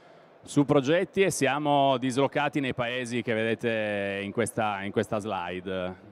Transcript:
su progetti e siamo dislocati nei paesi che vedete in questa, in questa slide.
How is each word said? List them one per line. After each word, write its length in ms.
su 220
progetti 560
e 100
siamo 680
dislocati 640
nei 140
paesi 480
che 120
vedete 880
in 120
questa, 500
in 80
questa 280
slide. 760